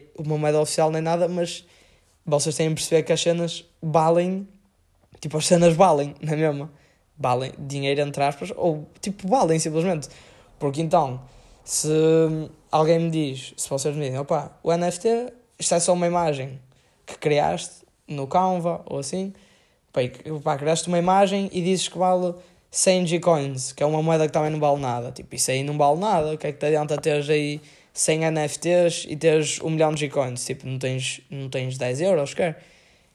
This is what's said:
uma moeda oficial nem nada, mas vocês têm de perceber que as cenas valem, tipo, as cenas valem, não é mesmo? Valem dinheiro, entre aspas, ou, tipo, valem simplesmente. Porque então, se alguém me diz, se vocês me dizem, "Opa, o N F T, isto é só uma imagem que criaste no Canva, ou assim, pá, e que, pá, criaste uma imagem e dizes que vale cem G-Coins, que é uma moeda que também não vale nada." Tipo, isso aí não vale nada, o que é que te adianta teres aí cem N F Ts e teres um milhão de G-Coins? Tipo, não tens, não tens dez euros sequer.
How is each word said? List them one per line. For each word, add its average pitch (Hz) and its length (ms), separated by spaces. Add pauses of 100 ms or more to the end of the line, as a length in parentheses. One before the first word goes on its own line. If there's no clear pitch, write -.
(180)
uma 156 180
moeda 151 240
oficial 156 300
nem 160 100
nada, 170 260
mas 175 380 (600)
vocês 147 300
têm 160 140
de 156 80
perceber 160 260
que 170 100
as 160 80
cenas 170 440 (180)
valem, 170 640 (760)
tipo, 147 160
as 156 100
cenas 170 280
valem, 151 480
não 156 100
é 147 40
mesmo? 151 340 (480)
Valem 131 400
dinheiro, 139 420
entre 143 220
aspas, 143 340
ou, 156 320 (120)
tipo, 196 260
valem 180 320
simplesmente. 165 500 (480)
Porque 143 240
então, 151 400 (440)
se - 240 (840)
alguém 156 300
me 165 100
diz, 143 460
se - 120
vocês 143 280
me 151 80
dizem, 131 160
"Opa, 147 420
o 165 100
N 170 120
F 175 160
T, 233 320 (260)
isto - 160
é 170 60
só 180 140
uma 175 120
imagem 151 540 (440)
que - 140
criaste 156 640 (220)
no 139 220
Canva, 175 580
ou 139 140
assim, 190 320 (600)
pá, 131 120
e 123 40
que, - 320
pá, 151 160
criaste 151 300
uma 175 120
imagem 196 540
e 180 80
dizes 180 280
que - 100
vale 180 380 (340)
cem 185 340
G-Coins, 156 680
que - 100
é 147 40
uma 156 140
moeda 160 260
que 151 60
também 156 180
não 156 100
vale 143 200
nada." 123 300
Tipo, - 240
isso - 160
aí 135 140
não 147 120
vale 147 220
nada, 170 360
o 156 40
que - 80
é 151 60
que 131 60
te 147 80
adianta 151 300
teres 147 320
aí 147 320 (340)
cem 160 300
N 156 160
F 151 180
Ts 175 480
e - 80
teres 156 460
um - 80
milhão 156 240
de 151 80
G-Coins? 131 460
Tipo, - 200
não 131 120
tens, 131 420 (100)
não 135 200
tens 131 260
dez 127 240
euros 165 300
sequer. 170 340 (500)